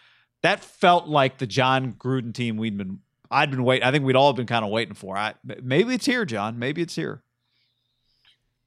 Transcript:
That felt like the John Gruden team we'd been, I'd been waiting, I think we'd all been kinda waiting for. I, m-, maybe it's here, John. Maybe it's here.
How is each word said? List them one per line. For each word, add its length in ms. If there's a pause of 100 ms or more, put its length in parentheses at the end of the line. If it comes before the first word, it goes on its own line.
(420)
That 220
felt 440
like 300
the 100
John 460
Gruden 400
team 240
we'd 200
been, 220 (300)
I'd 220
been 120
waiting, 240
I 40
think 120
we'd 120
all 180
been 140
kinda 200
waiting 280
for. 200
I, 200 (140)
m-, 120
maybe 320
it's 140
here, 180
John. 340
Maybe 220
it's 140
here. 260 (1500)